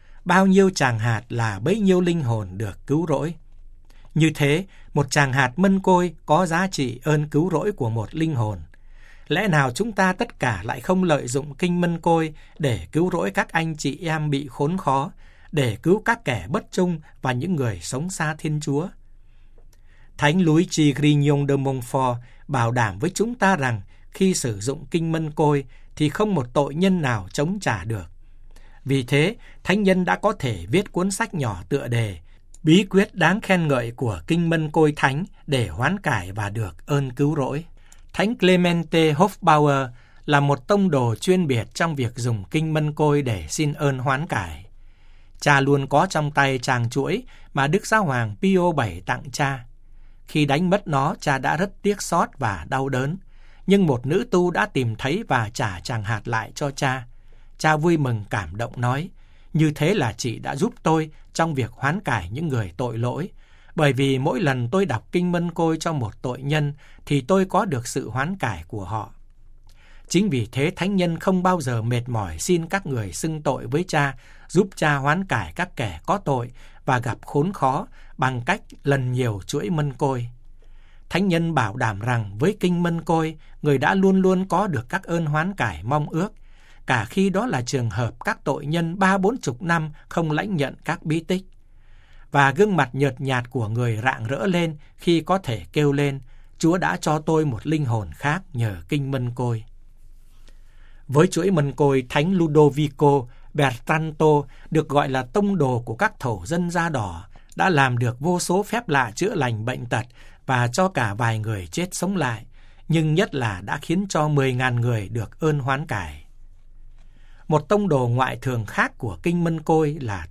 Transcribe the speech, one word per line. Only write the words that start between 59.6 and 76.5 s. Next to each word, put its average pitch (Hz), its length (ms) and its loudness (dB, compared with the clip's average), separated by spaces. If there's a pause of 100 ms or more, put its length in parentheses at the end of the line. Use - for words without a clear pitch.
thế 165 200 0
là 131 180 -2
chị 120 260 -6
đã 131 180 -6
giúp 202 260 -2
tôi 160 280 2 (220)
trong 165 220 -2
việc 123 180 -2
hoán 147 280 -2
cải 98 300 -4
những 156 180 -6
người 107 280 -2
tội 117 220 -4
lỗi. 127 320 -4 (440)
Bởi 147 180 4
vì 135 260 2
mỗi 190 220 0
lần 127 280 0
tôi 190 180 2
đọc 120 260 -4
kinh 175 200 0
Mân 175 180 0
Côi 160 300 0
cho 165 120 -4
một 120 300 -6
tội 127 200 -6
nhân 147 320 0 (320)
thì 143 140 2
tôi 190 240 4
có 185 200 0
được 135 220 -4
sự 131 240 -6
hoán 147 260 -4
cải 92 320 -4
của 101 160 -10
họ." 104 260 -6 (1000)
Chính 196 220 2
vì 120 220 -2
thế, 151 240 0
thánh 196 200 -2
nhân 175 220 0
không 185 240 2
bao 185 180 2
giờ 123 220 -2
mệt 120 260 -2
mỏi 98 300 -4
xin 165 280 0
các 196 200 -4
người 110 260 -4
xưng 156 300 -6
tội 127 240 -2
với 147 220 0
cha, 143 260 0 (340)
giúp 196 280 2
cha 151 200 2
hoán 151 280 0
cải 107 280 -2
các - 240 -6
kẻ 92 300 -6
có 196 120 0
tội 123 320 -2 (340)